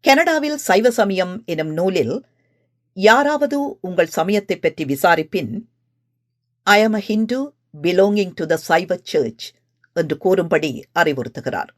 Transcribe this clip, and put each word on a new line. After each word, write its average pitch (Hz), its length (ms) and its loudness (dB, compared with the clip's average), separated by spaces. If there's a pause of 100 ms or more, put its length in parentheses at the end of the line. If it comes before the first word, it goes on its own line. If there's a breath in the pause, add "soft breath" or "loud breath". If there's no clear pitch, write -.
கனடாவில் 311 540 2
சைவ 226 340 2
சமயம் 190 420 0 (120)
எனும் 156 280 -4
நூலில், 170 420 0 (800)
யாராவது 285 600 2 (220)
உங்கள் 175 300 -2
சமயத்தை 196 480 -2
பற்றி 160 280 -4
விசாரிப்பின், 156 680 0 (1160)
"I 208 140 6
am 220 140 2
a 202 120 -4
Hindu 226 320 -2 (420)
belonging 190 520 2
to 160 160 -8
the 165 100 0
Saiva 180 440 -2
Church" 120 420 -4 (500)
என்று 151 220 -2
கூறும்படி 160 560 0 (220)
அறிவுறுத்துகிறார். 127 840 -2